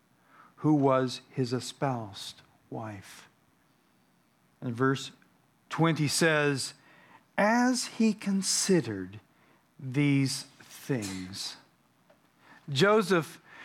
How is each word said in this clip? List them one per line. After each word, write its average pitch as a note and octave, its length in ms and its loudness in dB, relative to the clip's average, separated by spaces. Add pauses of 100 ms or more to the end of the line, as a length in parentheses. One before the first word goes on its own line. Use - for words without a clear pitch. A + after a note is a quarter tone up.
(560)
who D#3 160 2
was C3 560 2
his B2+ 240 -4
espoused A#2+ 880 -6 (300)
wife. G#2+ 580 -14 (1300)
And B2+ 120 -6
verse C3 360 0 (580)
twenty D#3 400 2
says, D3 640 2 (640)
"As A#3+ 480 2
he A3+ 300 0
considered C3 1080 -2 (580)
these C#3 680 0 (160)
things." F#2+ 920 -8 (1160)
Joseph, F3+ 680 2 (260)